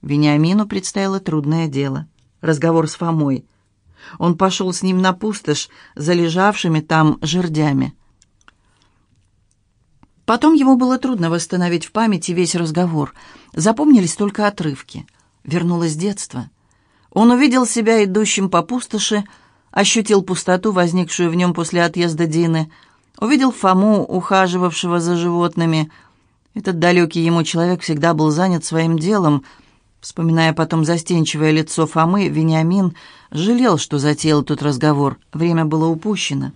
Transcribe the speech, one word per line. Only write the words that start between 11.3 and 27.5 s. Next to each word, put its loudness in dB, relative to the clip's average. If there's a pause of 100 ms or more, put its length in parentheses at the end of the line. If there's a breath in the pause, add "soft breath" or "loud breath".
в -20
памяти -2
весь -2
разговор. -2 (400 loud breath)
Запомнились 2
только -2
отрывки. -6 (380)
Вернулось -2
детство. -6 (640)
Он 4
увидел 4
себя 2
идущим 0
по 2
пустоши, -4 (480 soft breath)
ощутил 0
пустоту, -2
возникшую 0
в -4
нем 0
после -2
отъезда -2
Дины, 0 (480 soft breath)
увидел 2
Фому, 2
ухаживавшего 0
за 0
животными. 0 (640 soft breath)
Этот -6
далекий 2
ему 2
человек 0